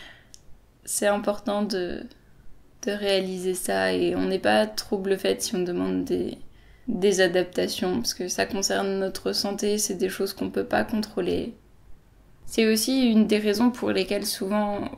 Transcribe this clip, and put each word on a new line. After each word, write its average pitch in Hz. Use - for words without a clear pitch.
C'est -
important 208
de, 185
de 202
réaliser 190
ça, 190
et 180
on 190
n'est 190
pas 214
trouble 196
fête 196
si -
on 180
demande 180
des, 180
des 190
adaptations, 180
parce -
que 180
ça 190
concerne 196
notre 190
santé, 202
c'est 208
des 190
choses 196
qu'on 190
peut 196
pas -
contrôler. 185
C'est 226
aussi 240
une 214
des 214
raisons 208
pour 214
lesquelles 202
souvent, 208